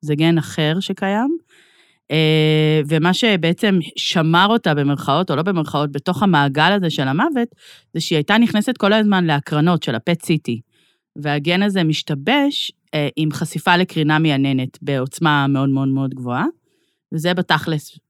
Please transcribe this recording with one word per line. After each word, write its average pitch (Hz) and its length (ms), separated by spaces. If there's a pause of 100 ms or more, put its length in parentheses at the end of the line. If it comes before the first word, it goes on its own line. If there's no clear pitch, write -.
זה 151 140
גן 165 220
אחר 156 420
שקיים. 202 580 (760)
אה, 156 760
ומה 165 260
שבעצם 180 680 (160)
שמר 170 540
אותה 214 240
במרכאות 143 580
או 143 40
לא 143 60
במרכאות, 156 500
בתוך 160 320
המעגל 151 480
הזה 196 180
של 143 180
המוות, 165 400 (460)
זה 160 60
שהיא 160 180
הייתה 175 200
נכנסת 226 400
כל 202 160
הזמן 202 320
להקרנות 156 580
של 127 120
ה-פט 165 260
סיטי. 123 400 (540)
והגן 151 480
הזה 190 200
משתבש, 160 880 (220)
אה, 147 220
עם 156 160
חשיפה 170 460
לקרינה 156 420
מייננת 139 640
בעוצמה 139 640
מאוד, 139 220
מאוד, 135 180
מאוד 135 260
גבוהה, 127 320 (680)
וזה 160 200
בתכלס 165 680 (100)